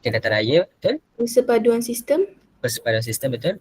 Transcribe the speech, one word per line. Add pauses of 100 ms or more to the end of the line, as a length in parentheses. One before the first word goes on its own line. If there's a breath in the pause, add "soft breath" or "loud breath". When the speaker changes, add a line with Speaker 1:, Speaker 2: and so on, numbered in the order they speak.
Speaker 1:
Okey,
data
raya,
betul. (160)
Speaker 2:
Persepaduan
sistem. (320)
Speaker 1:
Persepaduan
sistem,
betul.